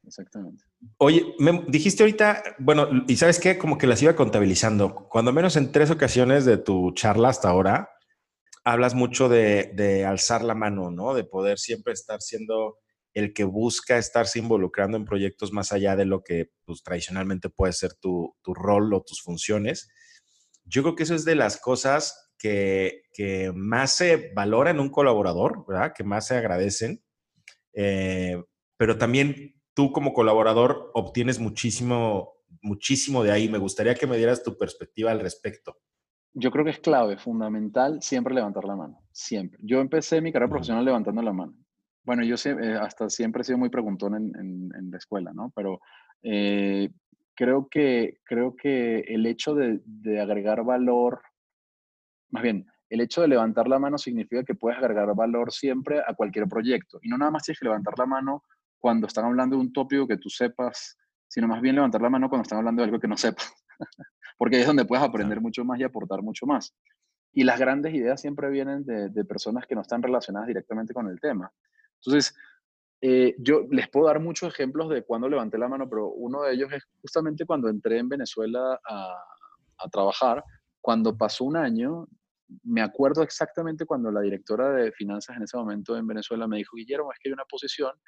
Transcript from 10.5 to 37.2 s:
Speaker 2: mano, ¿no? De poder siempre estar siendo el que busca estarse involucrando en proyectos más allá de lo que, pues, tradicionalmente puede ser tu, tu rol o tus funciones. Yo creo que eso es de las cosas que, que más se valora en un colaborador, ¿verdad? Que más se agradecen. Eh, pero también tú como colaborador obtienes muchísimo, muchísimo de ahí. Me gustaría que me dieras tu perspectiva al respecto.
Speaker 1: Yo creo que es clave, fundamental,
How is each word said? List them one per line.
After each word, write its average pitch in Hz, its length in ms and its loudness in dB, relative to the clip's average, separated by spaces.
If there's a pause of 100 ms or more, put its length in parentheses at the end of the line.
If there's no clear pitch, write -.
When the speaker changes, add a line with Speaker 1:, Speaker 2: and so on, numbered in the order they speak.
Speaker 2:
mano, 101 360 -4
¿no? 101 240 -4
De 113 80 -2
poder 95 360 -2
siempre 113 340 -6
estar 104 280 -10
siendo 110 560 -6 (380)
el 104 180 -2
que 104 120 -2
busca 113 520 0
estarse 117 420 0
involucrando 104 580 0
en 107 80 -6
proyectos 98 480 -4
más 101 180 -4
allá 98 240 0
de 98 100 2
lo 95 180 0
que, 85 280 -4 (140)
pues, 82 180 -14
tradicionalmente 92 640 -6
puede 92 240 0
ser - 220 -4
tu, 90 480 -4
tu 92 100 -6
rol 101 400 2
o 92 80 2
tus - 220 -14
funciones. 107 680 -4 (760)
Yo 123 180 0
creo 160 120 0
que 160 80 -2
eso 165 120 -2
es 151 100 -2
de 160 100 4
las 110 240 2
cosas 135 800 -2
que, 98 680 0 (100)
que 95 420 -4
más 117 400 0
se 165 400 2
valora 110 360 2
en 147 80 0
un 139 100 0
colaborador, 120 760 2
¿verdad? 98 280 -2
Que 104 80 -10
más 101 240 -4
se 127 80 0
agradecen. 107 680 -2 (680)
Eh, 92 680 -2 (360)
pero 110 200 2
también 135 640 0 (120)
tú 139 180 2
como 143 220 -2
colaborador 110 800 4
obtienes 120 460 -2
muchísimo, 113 920 -2 (280)
muchísimo 127 600 -2
de 104 80 4
ahí. 107 180 2
Me 107 80 -2
gustaría 107 380 0
que - 120 -4
me 120 100 0
dieras 117 260 2
tu 104 140 -6
perspectiva - 540 -4
al 110 80 0
respecto. - 580 -10 (560)
Speaker 1:
Yo 127 180 0
creo 151 140 2
que 156 60 -2
es - 80 -8
clave, 117 380 2
fundamental, 113 840 -2